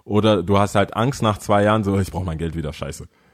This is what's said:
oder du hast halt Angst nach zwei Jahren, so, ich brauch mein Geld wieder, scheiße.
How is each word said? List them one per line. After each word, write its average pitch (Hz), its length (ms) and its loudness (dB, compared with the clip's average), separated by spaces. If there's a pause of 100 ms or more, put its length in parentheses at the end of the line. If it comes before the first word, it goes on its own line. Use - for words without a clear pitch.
oder 104 380 2
du 98 160 2
hast 101 160 0
halt 101 220 0
Angst 120 260 -2
nach 107 160 2
zwei 104 260 2
Jahren, 107 200 2
so, 98 140 2
ich 95 120 -2
brauch 90 140 -6
mein 80 140 -4
Geld 82 180 -6
wieder, 76 160 -6
scheiße. - 340 -12 (280)